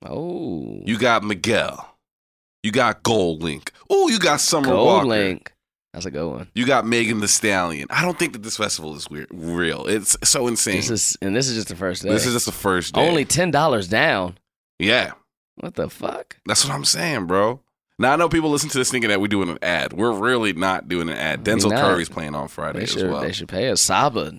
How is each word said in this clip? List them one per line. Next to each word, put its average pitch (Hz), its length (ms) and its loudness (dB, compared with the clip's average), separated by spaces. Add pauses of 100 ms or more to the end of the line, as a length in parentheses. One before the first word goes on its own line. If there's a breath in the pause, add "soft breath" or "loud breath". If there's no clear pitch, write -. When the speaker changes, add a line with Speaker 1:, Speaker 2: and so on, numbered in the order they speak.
Speaker 1:
Oh. 110 800 -8
Speaker 2:
You 110 140 -2
got 113 260 4
Miguel. 90 720 -2 (680)
You 110 100 -2
got 113 300 2
Gold 87 400 0
Link. 78 300 -6 (200 soft breath)
Ooh, 381 180 4
you 226 80 0
got 160 220 2
Summer 143 280 2
Speaker 1:
Gold 180 180 4
Speaker 2:
Walker. 110 220 4
Speaker 1:
Link. 101 440 -2 (440)
That's 85 80 -10
a 92 60 -6
good 76 200 -4
one. 62 240 -10
Speaker 2:
You 120 120 -2
got 127 180 2
Megan 113 360 0
Thee 101 60 0
Stallion. 90 640 0
I - 140 -2
don't 175 160 -2
think 170 160 -2
that 107 80 -14
this 110 160 -8
festival 85 380 -4
is 73 120 -12
weird, 73 240 -12
real. 85 540 -4
It's 101 280 0 (100)
so 135 220 2
insane. 110 300 0
Speaker 1:
This - 140 -2
is, - 320 0
and 98 120 -2
this 135 140 0
is 123 60 -4
just 107 140 -6
the 101 80 -10
first 92 260 -6
day. 98 80 -2
Speaker 2:
This 113 160 2
is 120 80 0
just 117 100 0
the 101 80 -4
first 90 420 -2
day. 143 140 4
Speaker 1:
Only 160 160 2
ten 175 260 0
dollars 139 380 2
down. 107 480 4 (420)
Speaker 2:
Yeah. 104 340 2 (420)
Speaker 1:
What - 200 -12
the 78 140 -4
fuck? - 560 -10
Speaker 2:
That's - 220 2
what 143 80 -4
I'm 143 100 -8
saying, 147 420 0
bro. 104 340 2 (380)
Now, 123 140 4
I 151 40 4
know 170 120 4
people 156 220 2
listen 147 180 0
to 143 100 -2
this 127 120 2
thinking 117 180 0
that 98 140 4
we're 104 60 0
doing 98 200 2
an 80 140 -4
ad. 80 320 0
We're 113 180 2
really 110 400 0
not 92 340 -2
doing 85 220 -2
an 80 80 -4
ad. 76 300 -2
Speaker 1:
We 98 80 2
Speaker 2:
Denzel 107 160 2
Speaker 1:
not. 120 100 2
Speaker 2:
Curry's 92 300 2
playing 78 240 -8
on 73 140 -6
Friday 76 320 -8
Speaker 1:
They 107 40 -4
Speaker 2:
as - 80 -4
Speaker 1:
should, 92 180 -2
Speaker 2:
well. 71 120 -4
Speaker 1:
they 78 100 -4
should 85 160 -8
pay 110 220 -2
us. 92 100 0
Saba. 101 580 2